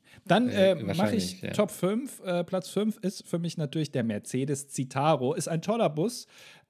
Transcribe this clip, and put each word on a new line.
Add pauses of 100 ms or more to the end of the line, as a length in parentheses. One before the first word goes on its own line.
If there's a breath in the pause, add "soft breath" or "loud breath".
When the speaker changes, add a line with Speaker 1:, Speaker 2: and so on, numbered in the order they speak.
(260 loud breath)
Speaker 1:
Dann,
Speaker 2:
Äh,
Speaker 1:
äh,
mach
Speaker 2:
wahrscheinlich,
Speaker 1:
ich
Speaker 2:
ja.
Speaker 1:
Top
fünf.
Äh,
Platz
fünf
ist
für
mich
natürlich
der
Mercedes
Citaro.
Ist
ein
toller
Bus. (400 loud breath)